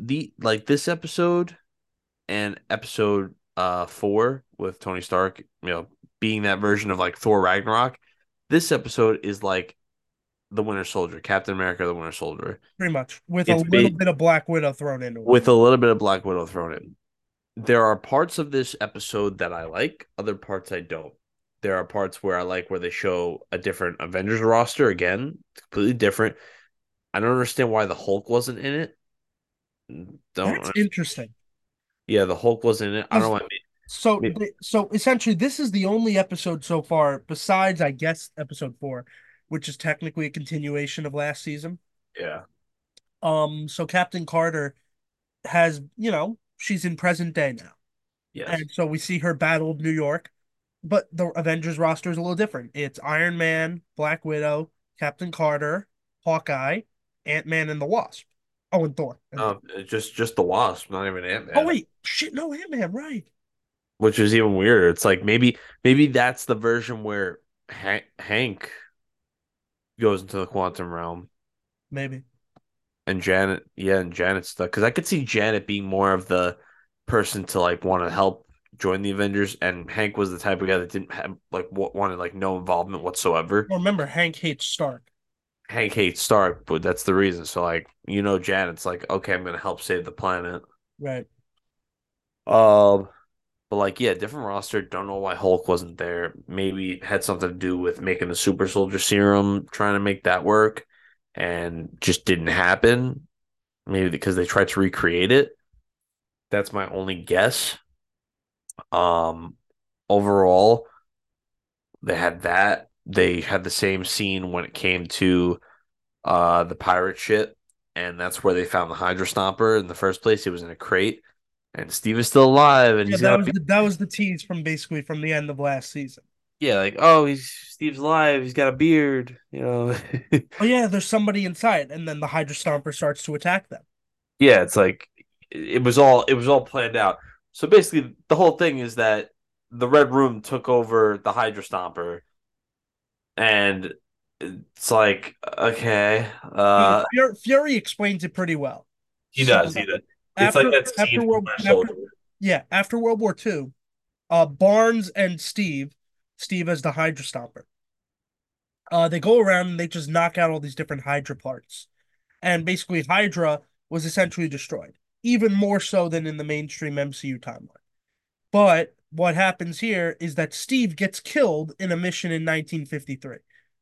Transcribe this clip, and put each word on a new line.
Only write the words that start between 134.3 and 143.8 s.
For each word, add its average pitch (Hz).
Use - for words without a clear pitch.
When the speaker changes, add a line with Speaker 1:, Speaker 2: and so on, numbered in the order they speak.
Speaker 1:
Yeah, 117
it's 85
like, 98
it 98
was 123
all, 135
it 135
was 123
all 135
planned 117
out. 101
So 151
basically, 165
the 156
whole 165
thing 151
is 117
that 110
the 120
Red 135
Room 113
took -
over 113
the 104
Hydra 107
Stomper, 87
and 101